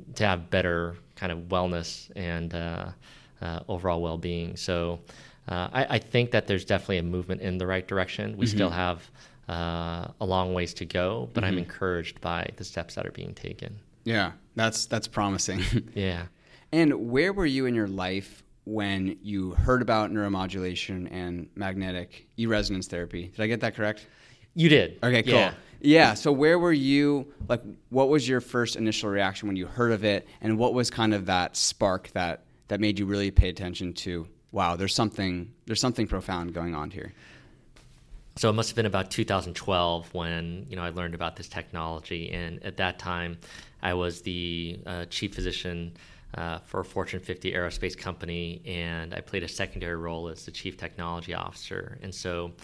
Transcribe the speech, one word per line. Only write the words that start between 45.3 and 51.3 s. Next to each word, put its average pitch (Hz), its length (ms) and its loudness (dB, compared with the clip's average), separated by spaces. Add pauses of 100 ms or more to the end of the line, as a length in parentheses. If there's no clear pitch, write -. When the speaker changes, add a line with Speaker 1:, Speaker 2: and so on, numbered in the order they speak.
Speaker 1:
physician, 85 600 -6 (420)
uh, 82 240 -6
for - 220 -6
a 90 40 -4
Fortune 92 340 -4
fifty 90 340 -6
aerospace 87 440 -2
company, 85 680 -6
and 85 500 -6
I - 60 -8
played 92 220 -4
a 82 40 -6
secondary 87 480 -4
role 82 320 -6
as 82 180 -12
the - 60 -14
chief - 260 -10
technology 85 560 -8